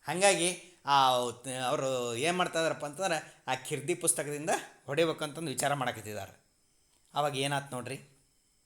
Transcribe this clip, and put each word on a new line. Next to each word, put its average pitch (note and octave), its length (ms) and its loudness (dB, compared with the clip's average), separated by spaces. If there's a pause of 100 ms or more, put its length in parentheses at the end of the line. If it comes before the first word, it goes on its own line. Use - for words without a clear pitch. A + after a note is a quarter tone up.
ಹಾಗಾಗಿ F3 760 2
ಆ C#3 220 8 (600)
ಅವರು C3 480 0
ಏನು E3 220 0
ಮಾಡ್ತಾ E3+ 220 0
ಇದ್ದಾರಪ್ಪ D3+ 260 0
ಅಂತಂದ್ರೆ, D#3 600 -4
ಆ B2+ 80 0
ಕೀರ್ತಿ C#3 400 -4
ಪುಸ್ತಕದಿಂದ D3+ 540 -2 (360)
ಹೊಡಿಬೇಕು D3+ 380 0
ಅಂತಂದು D#3 240 -8
ವಿಚಾರ C#3 260 0
ಮಾಡಕತ್ತಿದ್ದಾರೆ. G#2+ 720 -6 (720)
ಆವಾಗ C#3+ 220 0
ಏನಾಯ್ತು C#3 380 -2
ನೋಡ್ರಿ, B2+ 240 -8 (680)